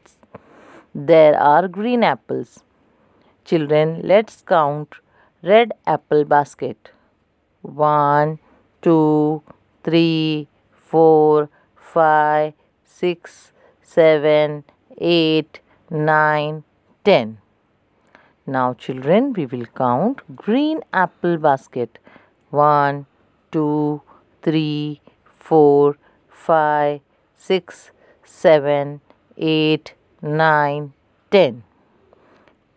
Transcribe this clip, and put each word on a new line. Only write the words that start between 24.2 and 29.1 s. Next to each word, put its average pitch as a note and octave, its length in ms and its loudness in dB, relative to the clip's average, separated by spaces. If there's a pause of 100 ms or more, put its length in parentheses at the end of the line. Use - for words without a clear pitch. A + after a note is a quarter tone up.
three, D3+ 580 -4 (240)
four, C#3+ 760 2 (300)
five, D3 720 -2 (340)
six, - 580 -8 (340)
seven, D3 760 0 (380)